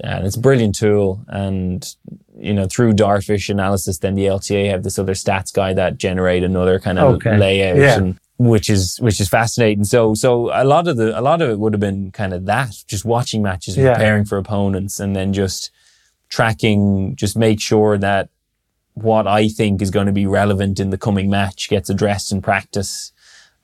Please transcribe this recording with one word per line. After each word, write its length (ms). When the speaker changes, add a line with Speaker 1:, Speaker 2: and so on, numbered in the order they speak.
Speaker 1:
and 240
it's 80
a 60
brilliant 340
tool. 540
And, 580
you 160
know, 140
through 240
Dartfish 560
analysis, 520
then 160
the 120
L 120
T 180
A 100
have 160
this 160
other 140
stats 400
guy 220
that 220
generate 460
another 340
kind 220
of 160
Speaker 2:
Okay. 220
Speaker 1:
layout, 400
Speaker 2:
Yeah. 200
Speaker 1:
and 200
which 300
is, 300
which 200
is 80
fascinating. 560
So, 300
so 400
a 100
lot 240
of 100
the, 220
a 20
lot 200
of 80
it 80
would 160
have 60
been 320
kind 240
of 100
that, 300
just 180
watching 380
matches, 340
Speaker 2:
Yeah. 180
Speaker 1:
preparing 320
for 120
opponents, 640
and 160
then 180
just 380
tracking, 840
just 200
make 240
sure 380
that 320
what 320
I 220
think 340
is 80
gonna 220
be 160
relevant 520
in 120
the 80
coming 320
match 360
gets 220
addressed 420
in 120
practice. 680